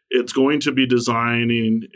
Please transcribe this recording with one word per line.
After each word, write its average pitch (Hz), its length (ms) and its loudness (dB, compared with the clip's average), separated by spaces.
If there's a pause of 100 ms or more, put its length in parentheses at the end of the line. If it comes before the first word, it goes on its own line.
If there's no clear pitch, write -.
(100)
it's 123 220 0
going 139 280 2
to 147 120 -2
be 131 140 0
designing 117 1000 0 (120)